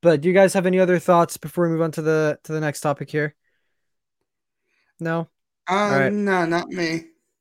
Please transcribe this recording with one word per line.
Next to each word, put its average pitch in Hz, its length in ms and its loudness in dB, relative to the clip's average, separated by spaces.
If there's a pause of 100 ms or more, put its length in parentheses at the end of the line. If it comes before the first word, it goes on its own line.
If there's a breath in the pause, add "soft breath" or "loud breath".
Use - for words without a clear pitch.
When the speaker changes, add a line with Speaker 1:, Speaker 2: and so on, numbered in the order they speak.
Speaker 1:
but 160 200 4
do 160 80 -2
you 180 60 2
guys 190 200 4
have 185 120 0
any 185 120 2
other 180 200 2
thoughts 170 380 2
before 170 280 -4
we 165 80 0
move 160 100 -2
on 160 100 -2
to 160 100 -8
the, 156 420 0
to 156 80 -12
the 156 80 -4
next 151 200 -6
topic 143 300 -4
here? 151 240 -4 (1700)
No? 165 280 -4 (400)
Speaker 2:
Uh, 180 60 0
Speaker 1:
All 139 240 2
right. 135 140 2
Speaker 2:
no, 196 340 0
not 170 220 -2
me. 165 380 -4 (340)